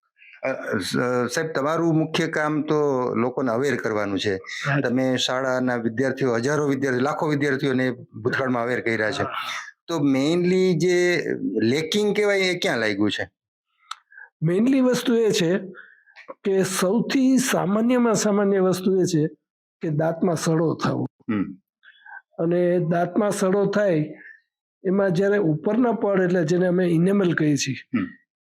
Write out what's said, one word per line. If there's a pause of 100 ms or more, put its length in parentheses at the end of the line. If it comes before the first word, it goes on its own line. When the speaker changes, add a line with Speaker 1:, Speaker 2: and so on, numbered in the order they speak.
(440)
Speaker 1:
અ,
સ-,
સાહેબ,
તમારું
મુખ્ય
કામ
તો
લોકોને
અવેર
કરવાનું
છે.
Speaker 2:
હા.
Speaker 1:
તમે
શાળાના
વિદ્યાર્થીઓ,
હજારો
વિદ્યાર્થીઓ,
લાખો
વિદ્યાર્થીઓને
ભૂતકાળમાં
અવેર
કર્યા
છે.
Speaker 2:
હા. (540)
Speaker 1:
તો
mainly
જે (380)
લેકિંગ
કહેવાય
એ
ક્યાં
લાગ્યું
છે? (1120)
Speaker 2:
Mainly
વસ્તુ
એ
છે (840)
કે
સૌથી
સામાન્યમાં
સામાન્ય
વસ્તુ
એ
છે (520)
કે
દાંતમાં
સડો
થવો. (220)
Speaker 1:
હમ. (920)
Speaker 2:
અને
દાંતમાં
સડો
થાય (720)
એમાં
જ્યારે
ઉપરના
પડ
એટલે
જેને
અમે
ઇનેમલ
કહીએ
છીએ,
Speaker 1:
હમ. (360)